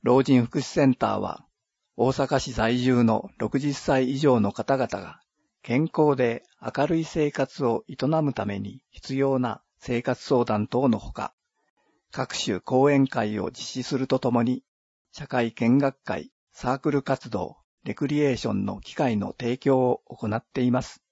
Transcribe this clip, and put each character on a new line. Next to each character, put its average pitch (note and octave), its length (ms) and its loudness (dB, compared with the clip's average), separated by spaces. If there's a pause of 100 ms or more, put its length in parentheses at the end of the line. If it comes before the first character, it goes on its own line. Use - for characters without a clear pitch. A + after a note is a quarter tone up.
老 B2+ 220 4
人 B2+ 200 4
福 A#2+ 140 -4
祉 C#3+ 60 0
セ D3 220 0
ン C3 100 6
タ A2+ 120 0
ー G#2+ 100 0
は、 F#2+ 280 -8 (520)
大 B2 120 2
阪 C3+ 300 0
市 C3+ 120 -6
在 A#2 280 0
住 B2 240 4
の A2+ 340 2
六 A#2 220 -2
十 C#3+ 140 -2
歳 C3 380 0
以 C#3 60 -4
上 C3+ 220 4
の G2+ 120 0
方 C3+ 260 -2
々 B2+ 100 -2
が、 F2 320 -10 (420)
健 B2 200 0
康 D#3 340 2
で A#2+ 260 0 (180)
明 C3+ 280 -2
る E3 100 0
い D#3+ 80 -2
生 D3+ 260 -2
活 - 320 -4
を A#2 240 0
営 D3+ 80 -14 (120)
む D3+ 260 2
た A2 120 -4
め G2+ 140 -4
に G2+ 300 -12
必 - 240 -12
要 C3+ 240 0
な B2 240 -4 (240)
生 A#2+ 160 -2
活 B2+ 220 -4
相 B2 220 4
談 A2 220 0
等 C3 200 0
の A2+ 100 2
ほ - 140 -12
か、 - 220 -10 (760)
各 - 280 -6
種 F#2+ 240 -4
講 C3 280 4
演 C#3 160 4
会 G#2+ 360 -4
を F#2 100 -4
実 - 140 -16
施 - 180 -8
す C3+ 140 -4
る B2+ 100 -2
と C3 100 0
と B2+ 140 0
も A#2+ 100 2
に、 B2 220 0 (480)
社 - 160 -16
会 A#2+ 240 0
見 A#2 260 2
学 C#3 260 0
会、 F2+ 280 -8 (220)
サ B2+ 220 -4
ー C3+ 40 -12
ク D#3+ 100 -2
ル C#3+ 120 0
活 B2+ 280 -6
動、 G2 280 -8 (260)
レ C3 100 -6
ク C#3+ 140 -4
リ D3 140 0
エ C#3 140 2
ー - 20 -
シ - 100 -6
ョ G#2+ 60 -2
ン G2 100 -2
の G2 160 -6
機 - 140 -18
会 B2 240 0
の G2+ 200 -6
提 B2 200 -4
供 C3 320 2
を - 160 0
行 - 280 -6
っ A#2 80 -4
て - 200 -6
い B2 100 4
ま B2+ 120 0
す。 - 280 -18